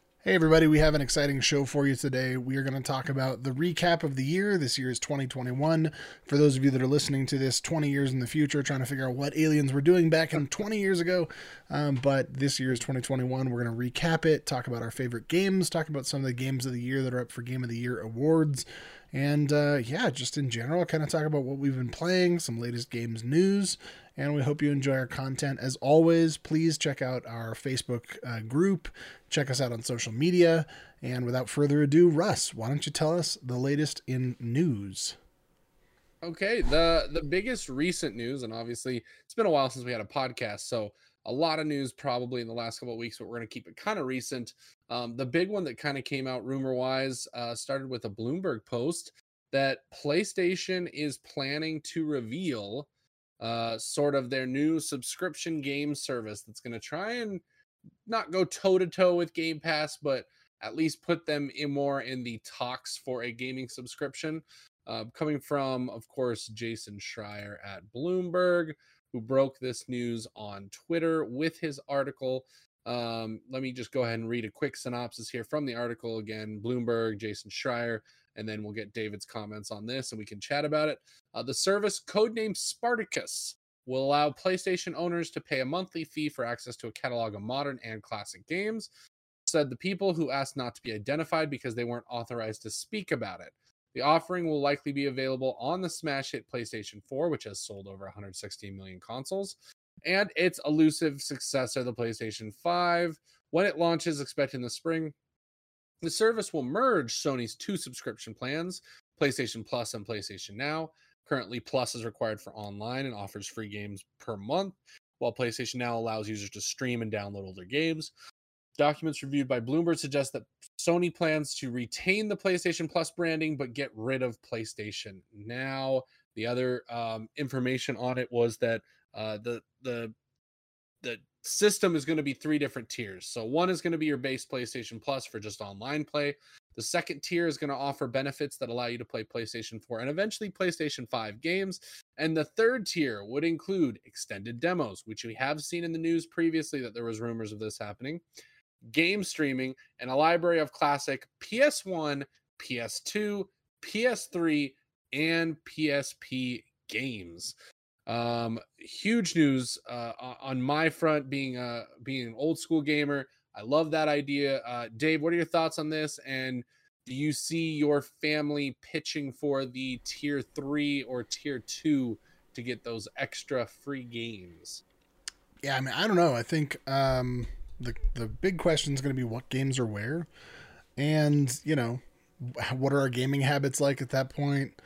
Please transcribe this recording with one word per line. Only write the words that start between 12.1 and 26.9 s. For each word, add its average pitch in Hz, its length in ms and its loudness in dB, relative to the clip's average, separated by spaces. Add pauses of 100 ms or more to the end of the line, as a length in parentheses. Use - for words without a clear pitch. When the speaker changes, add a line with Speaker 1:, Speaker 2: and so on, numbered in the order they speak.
Speaker 1:
this 135 240 2
year 131 120 2
is 120 80 2
twenty 131 220 -2
twenty-one. 131 480 2
We're 120 140 2
gonna 117 120 0
recap 160 500 4
it, 156 200 8
talk 127 220 -2
about 117 160 -4
our 113 80 -4
favorite 120 360 -2
games, 190 440 4
talk 170 180 0
about 139 160 -2
some 143 140 0
of 135 80 0
the 127 60 0
games 131 340 0
of 127 60 -2
the 120 80 -2
year 135 200 0
that 127 140 0
are 123 60 2
up 120 100 -6
for 120 100 -8
Game 127 220 -2
of 120 60 -4
the 117 80 -2
Year 123 220 -2
awards. 143 640 4 (480)
And, 143 400 4
uh, 147 320 6
yeah, 160 280 0
just 123 260 -4
in 135 140 0
general, 135 340 2
kinda 156 220 0
talk 156 180 2
about 151 160 2
what 135 160 -2
we've 139 180 2
been 127 140 0
playing, 180 480 4
some 117 220 -2
latest 120 320 -4
games 117 320 -4
news, 185 520 6 (400)
and 143 200 0
we 139 80 2
hope 147 180 2
you 147 80 4
enjoy 139 240 2
our 131 140 0
content. 135 520 -2
As 131 180 -2
always, 165 600 8
please 160 400 2
check 143 240 0